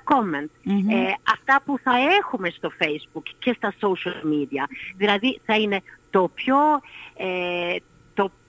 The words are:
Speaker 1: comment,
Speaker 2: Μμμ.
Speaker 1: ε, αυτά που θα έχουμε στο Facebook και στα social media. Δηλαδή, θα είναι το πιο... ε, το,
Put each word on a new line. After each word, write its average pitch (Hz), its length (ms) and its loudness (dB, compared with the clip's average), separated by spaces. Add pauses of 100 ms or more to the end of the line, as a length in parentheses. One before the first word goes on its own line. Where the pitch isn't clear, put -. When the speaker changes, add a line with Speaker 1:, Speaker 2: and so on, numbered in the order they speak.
Speaker 1:
comment, 170 460 0 (140)
Speaker 2:
Μμμ. 196 260 2
Speaker 1:
ε, 220 260 0 (160)
αυτά 269 340 2
που 277 180 -2
θα 262 80 0 (280)
έχουμε 190 300 -4
στο 165 300 -6
Facebook 151 440 -4 (160)
και 247 180 0
στα 202 220 -4
social 175 540 -2
media. 139 300 -2 (340)
Δηλαδή, 202 480 0
θα 220 100 0
είναι 208 260 0 (280)
το 185 240 2
πιο... 262 240 0 (600)
ε, 175 580 -4 (380)
το, 196 180 0 (180)